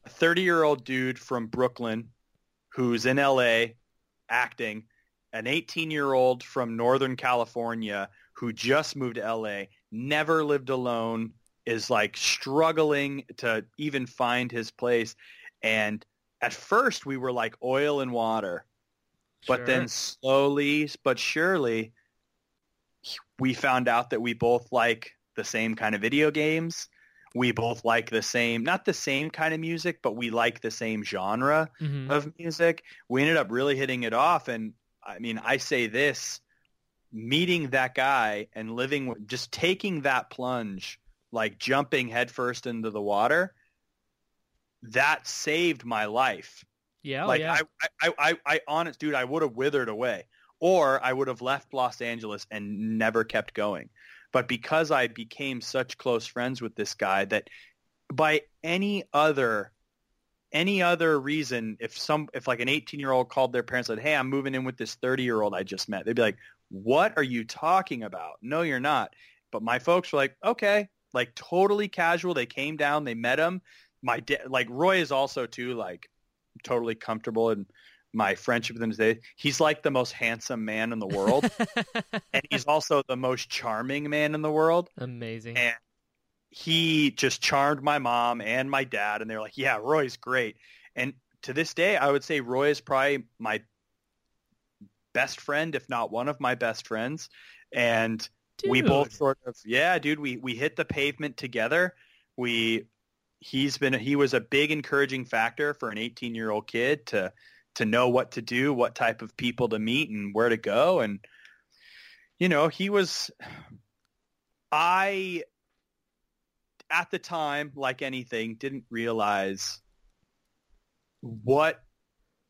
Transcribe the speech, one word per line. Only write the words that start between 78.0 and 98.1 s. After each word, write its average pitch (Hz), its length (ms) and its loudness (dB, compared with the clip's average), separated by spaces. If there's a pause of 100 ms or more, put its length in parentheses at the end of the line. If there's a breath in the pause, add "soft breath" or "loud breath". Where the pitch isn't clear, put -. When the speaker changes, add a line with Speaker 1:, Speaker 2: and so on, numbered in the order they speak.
Speaker 1:
my 101 240 2
friendship 117 380 -2
with 117 80 -6
him 113 100 -2
today. 113 280 2 (140 loud breath)
He's, 143 260 -2
like, 151 220 2
the 151 80 2
most 127 220 0
handsome 117 520 -4
man 110 280 -2
in 113 60 -4
the 101 100 -4
world, 110 420 2 (400)
Speaker 2:
<laughs> - 420 -8
Speaker 1:
and 135 180 0
he's 135 140 -2
also 147 420 2
the 127 100 -2
most 127 340 -2
charming 127 580 -4
man 151 260 2
in 151 80 -2
the 151 100 0
world. 165 360 4 (100)
Speaker 2:
Amazing. 117 580 -8
Speaker 1:
And 120 180 2 (760)
he 160 600 2
just - 320 0
charmed 143 400 2
my 147 160 2
mom 120 420 0
and 127 300 -2
my 135 140 2
dad, 107 360 -2
and 110 100 -8
they're 110 100 -6
like, 107 180 -12
"Yeah, 127 240 0
Roy's 139 340 2
great." 120 400 -2 (400 loud breath)
And 131 180 -4 (280)
to 127 100 -10
this 160 220 -2
day, 185 220 4
I 139 140 4
would 139 140 2
say 151 160 -2
Roy 131 300 2
is 143 100 0
probably 139 440 2 (140)
my 110 240 -4 (1500)
best 131 280 -2
friend, 151 340 -2
if - 140 -6
not 117 220 -2
one 120 180 -2
of 143 120 -6
my 127 140 0
best 120 320 -4
friends. 120 420 -6 (440 loud breath)
And 113 560 0 (400)